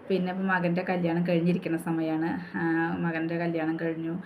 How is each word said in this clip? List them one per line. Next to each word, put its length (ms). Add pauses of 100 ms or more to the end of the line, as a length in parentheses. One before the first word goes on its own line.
പിന്നെ 280
ഇപ്പം 160
മകൻ്റെ 360
കല്യാണം 400
കഴിഞ്ഞിരിക്കുന്ന 540
സമയമാണ്, 520 (240)
ആ, 100 (360)
മകൻ്റെ 380
കല്യാണം 400
കഴിഞ്ഞു, 360 (120)